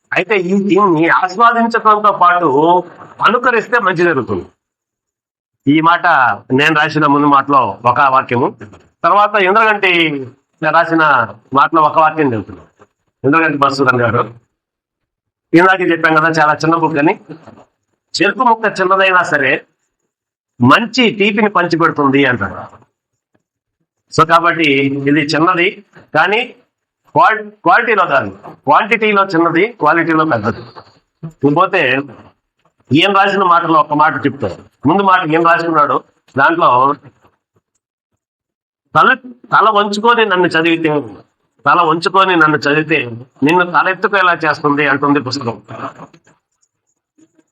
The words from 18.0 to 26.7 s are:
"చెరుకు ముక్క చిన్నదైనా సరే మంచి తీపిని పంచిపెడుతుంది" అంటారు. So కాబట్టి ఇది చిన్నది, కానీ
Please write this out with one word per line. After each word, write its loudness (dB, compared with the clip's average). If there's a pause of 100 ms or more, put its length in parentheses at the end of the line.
"చెరుకు -2
ముక్క 0
చిన్నదైనా 2
సరే -2 (960)
మంచి 2
తీపిని -2
పంచిపెడుతుంది" 0
అంటారు. -6 (1500)
So 2
కాబట్టి 2 (140)
ఇది 0
చిన్నది, -2 (320)
కానీ 0 (680)